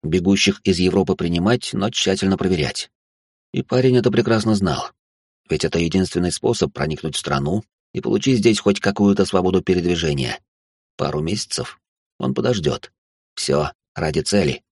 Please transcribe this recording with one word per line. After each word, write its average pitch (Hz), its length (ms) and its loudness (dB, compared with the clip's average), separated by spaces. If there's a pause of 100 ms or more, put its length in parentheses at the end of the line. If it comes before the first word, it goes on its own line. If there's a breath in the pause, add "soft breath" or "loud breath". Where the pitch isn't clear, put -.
Бегущих 92 600 2
из 92 140 2
Европы 92 380 2
принимать, 87 560 0
но 104 180 -2
тщательно 95 460 0
проверять. 82 540 -2 (640)
И 131 100 -4
парень 127 340 2
это 123 140 4
прекрасно 110 440 2
знал. 92 360 -2 (580)
Ведь 78 160 -2
это 82 140 -2
единственный 87 540 0
способ - 400 0
проникнуть 78 440 -6
в - 20 -4
страну 73 460 -4 (280)
и 120 80 -6
получить 113 380 0
здесь 107 220 4
хоть 101 200 0
какую-то 101 440 2
свободу 92 380 2
передвижения. 85 800 0 (560)
Пару 76 240 -2
месяцев - 600 -6 (380)
он 65 160 -2
подождет. 85 580 -2 (420)
Все 73 360 -2 (240)
ради 78 260 -2
цели. 78 500 0